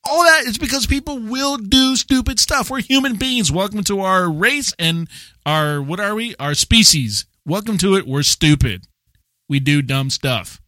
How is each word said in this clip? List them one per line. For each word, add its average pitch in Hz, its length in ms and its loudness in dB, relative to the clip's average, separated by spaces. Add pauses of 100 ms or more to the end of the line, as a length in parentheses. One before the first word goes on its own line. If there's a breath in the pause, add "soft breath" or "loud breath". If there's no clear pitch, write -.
All 330 140 4
that 320 240 6
is 226 100 -6
because 254 300 -4
people 277 320 -4
will 262 400 -4
do 262 360 2
stupid 254 460 0
stuff. 269 300 0
We're 262 100 -4
human 269 360 0
beings. 247 360 -2
Welcome 190 320 -2
to 196 160 -2
our 185 300 2
race 233 480 -2
and 165 300 -2 (360 loud breath)
our, 147 380 0
what 165 180 -6
are 208 140 -2
we? 226 260 -6
Our 143 140 -2
species. 143 720 2 (180)
Welcome 208 340 -4
to 190 180 4
it. - 100 -2
We're 135 160 -2
stupid. 131 640 2 (640)
We 139 100 0
do 143 220 2
dumb 135 260 -2
stuff. 127 580 -6